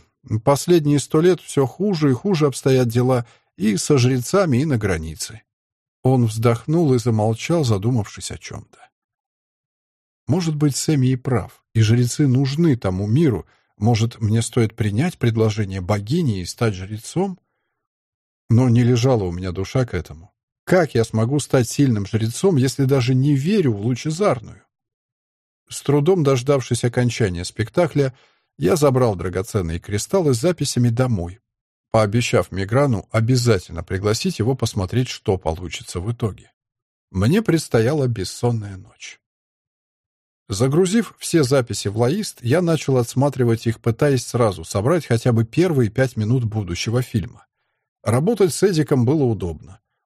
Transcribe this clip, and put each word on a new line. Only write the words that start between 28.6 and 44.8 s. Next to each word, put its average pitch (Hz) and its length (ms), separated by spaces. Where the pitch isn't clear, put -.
забрал 127 400
драгоценные 87 600
кристаллы 139 560
с 113 60
записями 143 480
домой, 113 520
пообещав 110 600
Миграну 104 600
обязательно 113 760
пригласить 104 540
его 120 160
посмотреть, 110 540
что - 280
получится 87 640
в 95 100
итоге. 117 400
Мне 127 320
предстояла 143 680
бессонная 107 680
ночь. - 440
Загрузив 165 680
все 160 260
записи 120 440
в 104 100
Лаист, 143 420
я 135 220
начал 160 340
отсматривать 123 720
их, 110 140
пытаясь 131 460
сразу 104 380
собрать 139 420